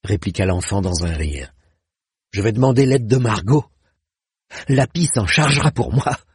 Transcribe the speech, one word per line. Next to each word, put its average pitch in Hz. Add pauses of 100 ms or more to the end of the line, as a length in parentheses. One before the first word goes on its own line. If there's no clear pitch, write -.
répliqua 98
l'enfant 92
dans 87
un 85
rire. 73 (800)
Je 98
vais 110
demander 131
l'aide 127
de 120
Margot. 113 (1040)
Lapis 135
s'en 107
chargera 143
pour -
moi. 135 (160)